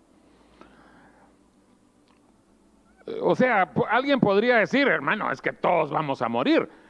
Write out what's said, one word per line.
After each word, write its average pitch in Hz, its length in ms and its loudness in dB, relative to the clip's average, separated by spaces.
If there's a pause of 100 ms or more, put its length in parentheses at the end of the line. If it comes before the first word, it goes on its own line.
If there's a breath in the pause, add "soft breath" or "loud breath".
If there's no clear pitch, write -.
(3250 soft breath)
O 175 140 2
sea, 220 400 0
po-, 233 120 -2
alguien 262 320 0
podría 214 380 2
decir, 240 320 2
"Hermano, 160 420 -2
es 131 120 -8
que 139 100 -4
todos 165 380 0
vamos 143 320 -4
a 113 60 0
morir". 156 420 0 (200 loud breath)